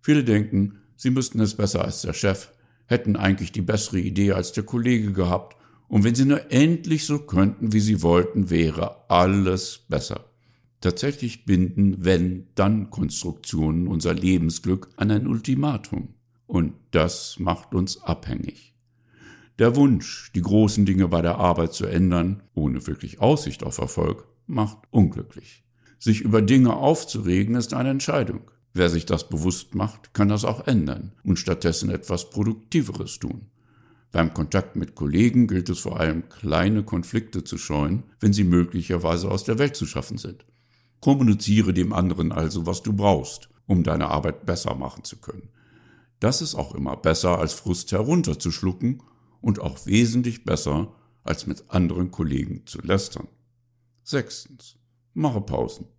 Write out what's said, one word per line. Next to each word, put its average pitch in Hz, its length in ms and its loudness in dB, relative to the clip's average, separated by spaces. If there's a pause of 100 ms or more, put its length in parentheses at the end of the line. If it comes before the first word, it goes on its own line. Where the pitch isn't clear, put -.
Viele 147 220 2
denken, 101 560 0 (160)
sie 127 160 -2
müssten 127 280 -2
es 107 160 2
besser 98 300 0
als - 160 -8
der 98 120 -6
Chef, - 380 -2 (360)
hätten - 280 2
eigentlich 95 360 0
die 101 100 -6
bessere 101 380 -2
Idee 98 320 0
als 92 200 -2
der 110 120 -4
Kollege 117 500 0
gehabt, 90 420 -2 (320)
und 101 160 4
wenn 120 120 4
sie 131 100 4
nur 143 260 2
endlich 160 540 2
so 147 140 -2
könnten, 104 540 0
wie 110 60 4
sie 101 220 2
wollten, 87 480 4
wäre 82 600 0
alles 92 800 2
besser. - 400 -6 (520)
Tatsächlich 127 640 -4
binden 92 600 2
Wenn-Dann-Konstruktionen 90 1800 -2
unser 87 260 -2
Lebensglück 92 840 0
an 104 140 0
ein 123 160 0
Ultimatum. 135 880 -4 (300)
Und 85 280 -2 (180)
das - 480 0
macht 90 360 -4
uns 92 260 -2
abhängig. - 720 -8 (840)
Der 120 160 6
Wunsch, - 580 2
die 92 80 0
großen 104 440 4
Dinge 92 240 4
bei 85 120 2
der 85 160 0
Arbeit 87 360 2
zu - 120 -4
ändern, 87 580 2 (100)
ohne 67 340 -2
wirklich - 320 -10
Aussicht 139 440 0
auf - 160 -8
Erfolg, - 460 -4 (220)
macht 107 300 -4 (120)
unglücklich. - 760 0 (340)
Sich 107 220 0
über 110 200 4
Dinge 120 360 6
aufzuregen, 110 760 0
ist 120 180 -4
eine 127 160 -2
Entscheidung. 135 600 -4 (240)
Wer 87 160 4
sich 82 160 -2
das - 220 -4
bewusst 85 480 -4
macht, - 380 -6
kann 104 160 2
das 107 160 0
auch 113 200 -4
ändern 82 460 0 (120)
und 95 160 2
stattdessen 87 500 -2
etwas 87 400 -6
Produktiveres - 920 -4
tun. - 280 -10 (680)
Beim 80 200 0
Kontakt - 440 -2
mit - 180 -6
Kollegen 110 500 4
gilt 92 240 -2
es 87 100 -4
vor 85 200 -6
allem, 80 300 -2
kleine 95 540 0
Konflikte 87 600 -4
zu - 140 -10
scheuen, 76 480 -2 (160)
wenn 107 100 6
sie 101 140 4
möglicherweise 87 840 0
aus 98 140 -4
der 117 160 -2
Welt 143 160 0
zu - 100 -6
schaffen - 320 -8
sind. - 280 -14 (560)
Kommuniziere 107 720 4
dem 87 200 0
anderen 82 380 0
also, 80 340 -4
was - 160 -4
du 110 120 -2
brauchst, 98 560 0 (180)
um 90 160 4
deine 78 240 0
Arbeit 76 380 -2
besser - 300 -4
machen 65 280 -10
zu - 140 -14
können. - 320 -16 (720)
Das 127 220 0
ist - 140 -6
auch - 180 -6
immer 69 240 -6
besser, 90 420 2
als 78 140 -2
Frust - 380 -6
herunterzuschlucken 107 1120 -2 (380)
und 104 200 0
auch - 240 -8
wesentlich 117 580 2
besser, - 500 -2 (300)
als - 240 -6
mit - 220 -8
anderen 90 420 0
Kollegen 71 540 -4
zu - 160 -14
lästern. - 460 -2 (760)
Sechstens, - 760 -10 (360)
mache 135 280 -2
Pausen. - 440 -6 (140)